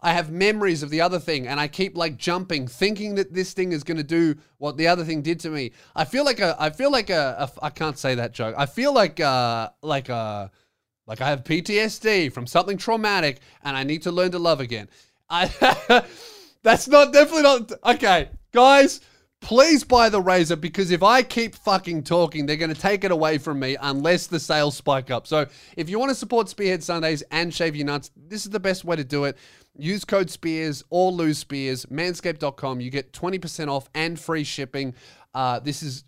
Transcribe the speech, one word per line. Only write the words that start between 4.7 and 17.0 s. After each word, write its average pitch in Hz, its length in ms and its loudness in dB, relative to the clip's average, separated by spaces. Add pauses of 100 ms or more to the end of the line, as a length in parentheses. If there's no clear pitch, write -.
the 160 100 2
other 175 160 2
thing 156 200 -6
did 165 160 -4
to 165 100 -10
me. 139 220 -6 (240)
I 160 100 0
feel 262 180 0
like 269 160 0
a, 170 200 0
I 156 100 0
feel 262 220 0
like 233 180 0
a, 147 300 0
a, 135 260 -8
I 151 60 -4
can't 151 260 -6
say 135 160 -2
that 117 180 -4
joke. 113 260 -6
I 143 100 -2
feel 269 260 -2
like 202 260 2
a, 123 640 0
like 143 280 -4
a, 107 420 -6 (600)
like, - 80 -10
I 131 80 -2
have 139 160 -2
P 160 180 -2
T 208 160 -2
S 214 220 -2
D 196 300 0
from 120 180 -10
something 185 300 0
traumatic, 202 640 -2 (240)
and 139 100 -4
I 135 80 -4
need 156 200 -4
to 180 100 -4
learn 180 180 0
to 180 80 -6
love 165 220 2
again. 113 260 -8 (420)
I, 175 220 -2 (380)
<laughs> 240 160 6 (580)
that's - 240 4
not, 285 240 8